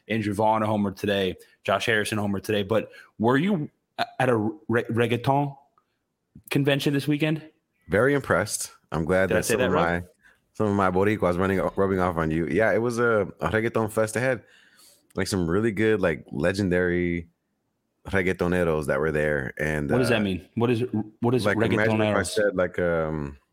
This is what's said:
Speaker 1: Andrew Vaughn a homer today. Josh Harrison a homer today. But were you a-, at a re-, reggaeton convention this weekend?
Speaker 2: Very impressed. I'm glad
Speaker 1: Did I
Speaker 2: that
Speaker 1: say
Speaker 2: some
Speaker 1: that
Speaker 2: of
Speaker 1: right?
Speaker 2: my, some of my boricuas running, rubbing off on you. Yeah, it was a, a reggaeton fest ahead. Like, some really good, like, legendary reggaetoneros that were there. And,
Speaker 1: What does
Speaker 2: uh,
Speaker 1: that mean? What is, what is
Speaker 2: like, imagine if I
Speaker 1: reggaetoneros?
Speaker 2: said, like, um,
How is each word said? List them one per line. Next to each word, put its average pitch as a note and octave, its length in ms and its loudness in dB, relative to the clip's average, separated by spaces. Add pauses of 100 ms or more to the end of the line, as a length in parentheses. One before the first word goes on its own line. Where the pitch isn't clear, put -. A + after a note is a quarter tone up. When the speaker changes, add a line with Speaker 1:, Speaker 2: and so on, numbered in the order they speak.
Speaker 1:
Andrew G#2 280 -2
Vaughn A2 260 2
a G#2+ 60 0
homer G#2 240 0
today. G2 460 -2 (260)
Josh G2 240 0
Harrison G#2+ 320 0
a - 20 -2
homer G2+ 180 -2
today. G#2 220 -2
But G2+ 300 -2 (260)
were A#2+ 200 4
you F3 320 0 (280)
a-, - 80 -2 (140)
at C3 100 2
a A#2+ 60 4 (320)
re-, A#2 240 0
reggaeton A#2+ 640 0 (960)
convention C#3 440 2
this C#3+ 140 -2
weekend? D3+ 340 0 (460)
Speaker 2:
Very A#2+ 260 2
impressed. G2+ 580 -2 (200)
I'm D#2+ 140 -2
glad F#2 240 2
Speaker 1:
Did - 60 2
I F2+ 40 4
Speaker 2:
that - 40 -2
Speaker 1:
say - 100 0
Speaker 2:
some G#2+ 80 0
Speaker 1:
that B2 60 0
Speaker 2:
of F2+ 60 0
Speaker 1:
right? F2 280 2
Speaker 2:
my, F2 60 -12 (460)
some A2 140 0
of G2+ 80 2
my F#2+ 160 4
boricuas F#2 460 2
running, F#2+ 220 2 (160)
rubbing F#2+ 240 2
off F2+ 180 0
on D#2+ 140 0
you. D#2+ 160 0
Yeah, G2 260 2
it G#2 60 2
was A#2 200 -4
a, A2+ 280 2 (120)
a - 100 -2
reggaeton A2 420 -2
fest A2 240 -2
ahead. A#2+ 260 -2 (720)
Like, F#2+ 120 -2
some F2 220 0
really A2 220 0
good, G#2+ 300 0
like, E2+ 300 -2
legendary F2 960 0 (800)
reggaetoneros F2 800 0
that C#2 120 2
were D#2 120 0
there. D2+ 460 -2
And, D2+ 320 -2
Speaker 1:
What A#2+ 100 2
does B2 80 0
Speaker 2:
uh, A#2+ 80 2
Speaker 1:
that A2 60 0
mean? F#2 340 -4
What A#2 140 0
is, A#2+ 140 0 (380)
what A#2+ 140 2
is G#2 100 2
Speaker 2:
like, G2+ 120 2
imagine A2 220 2
if A2 100 2
I G#2+ 60 0
Speaker 1:
reggaetoneros? G#2 320 0
Speaker 2:
said, G2+ 280 0
like, F2+ 240 -2
um, D#2 580 -2 (160)